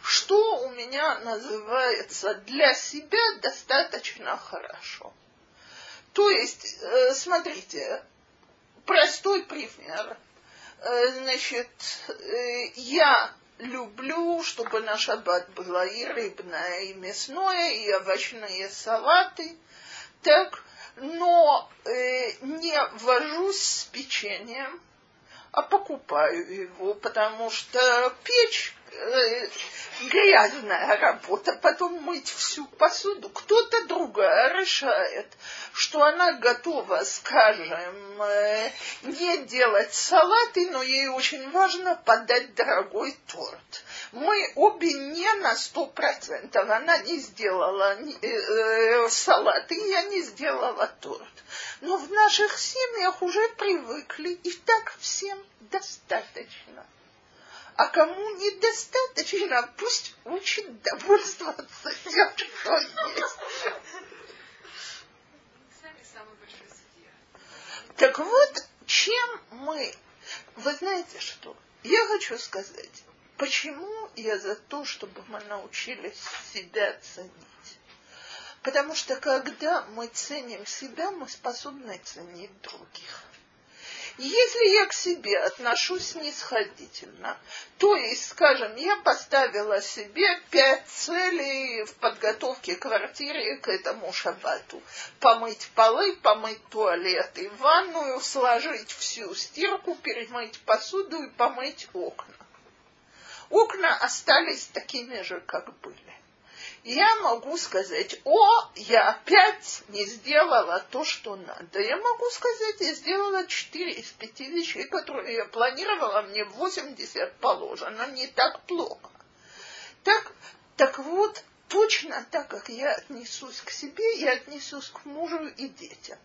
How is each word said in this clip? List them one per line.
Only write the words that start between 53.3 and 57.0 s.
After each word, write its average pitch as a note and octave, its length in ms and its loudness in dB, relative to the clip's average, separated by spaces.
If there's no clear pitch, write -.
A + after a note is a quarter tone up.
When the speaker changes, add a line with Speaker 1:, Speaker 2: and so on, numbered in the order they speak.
Speaker 1:
привыкли, D4+ 800 -4
и F4 220 -6
так - 460 0
всем G4 460 -8
достаточно. - 1300 -10